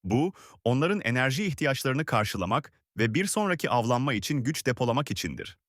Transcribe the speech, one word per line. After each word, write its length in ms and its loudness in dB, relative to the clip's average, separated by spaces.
Bu, 280 2
onların 360 2
enerji 440 0
ihtiyaçlarını 600 0
karşılamak 680 -2
ve 160 2
bir 120 2
sonraki 440 0
avlanma 440 2
için 240 -2
güç 280 -2
depolamak 440 0
içindir. 480 -8